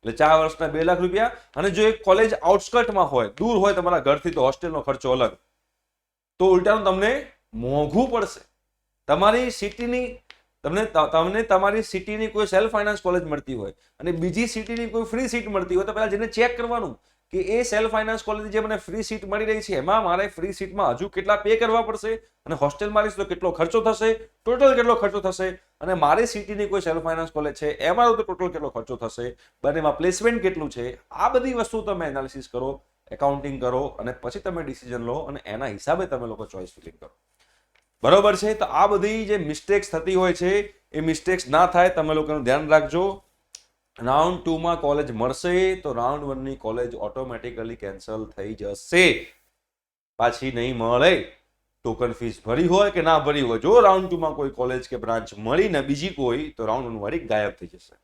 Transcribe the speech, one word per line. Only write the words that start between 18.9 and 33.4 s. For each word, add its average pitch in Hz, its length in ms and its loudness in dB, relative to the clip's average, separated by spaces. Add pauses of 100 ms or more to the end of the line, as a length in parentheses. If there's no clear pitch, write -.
સીટ 202 220 -8
મળી 208 200 -2
રહી 220 160 -2
છે 208 140 -6
એમાં 185 300 2
મારે 185 220 0
ફ્રી 185 260 -6
સીટમાં 185 380 -2
હજુ 160 180 -4
કેટલા 196 280 0
પે 208 200 2
કરવા 226 260 2
પડશે 220 340 -4
અને - 380 -10
હોસ્ટેલમાં 208 480 0
રહીશ 208 120 -2
તો 196 100 -4
કેટલો 180 260 -2
ખર્ચો 170 300 0
થશે, 220 340 2
ટોટલ 254 600 2
કેટલો 233 200 4
ખર્ચો 202 260 0
થશે 185 300 -2 (300)
અને 180 140 -2
મારી 170 320 4
સિટીની 208 400 -6
કોઈ 196 140 -2
સેલ્ફ 165 220 -2
ફાઇનાન્સ 160 280 -4
કોલેજ 147 240 -4
છે 151 160 -4
એમાં 175 360 2
તો 226 160 2
ટોટલ 180 260 -4
કેટલો 147 200 -6
ખર્ચો 120 280 -8
થશે, 120 400 -8 (280)
બંનેમાં 147 340 0
પ્લેસમેન્ટ 190 440 0
કેટલું 165 280 -2
છે, 120 400 -10
આ 190 180 0
બધી 262 240 0
વસ્તુ 226 300 -4
તમે 185 240 -4
એનાલિસિસ 135 420 -8
કરો, 131 340 -6 (300)
એકાઉન્ટિંગ 139 480 -2